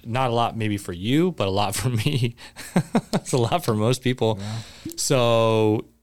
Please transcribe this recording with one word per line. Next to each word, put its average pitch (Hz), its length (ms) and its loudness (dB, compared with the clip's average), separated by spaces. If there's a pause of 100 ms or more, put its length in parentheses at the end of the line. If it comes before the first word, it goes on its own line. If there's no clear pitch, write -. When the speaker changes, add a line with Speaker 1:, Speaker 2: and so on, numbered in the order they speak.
Speaker 1:
Not 123 240 -2
a - 20 0
lot 117 240 0
maybe 107 220 -2
for 95 160 -8
you, 139 380 0
but 104 140 -2
a 98 40 0
lot 98 260 0
for 131 140 -2
<laughs> - 0 -
me. 117 460 -2 (760)
It's - 220 -4
a 135 40 2
lot 139 280 0
for 113 80 2
most 110 280 2
people. 113 380 0
Speaker 2:
Yeah. 110 560 -10
Speaker 1:
So 113 880 4 (180)